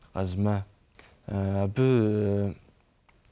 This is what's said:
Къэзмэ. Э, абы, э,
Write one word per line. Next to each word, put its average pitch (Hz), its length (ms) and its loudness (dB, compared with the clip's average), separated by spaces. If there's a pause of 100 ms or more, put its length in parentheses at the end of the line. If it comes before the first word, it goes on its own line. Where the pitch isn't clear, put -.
(140)
Къэзмэ. 101 500 -2 (640)
Э, 98 360 -2
абы, 107 880 2
э, - 0 - (760)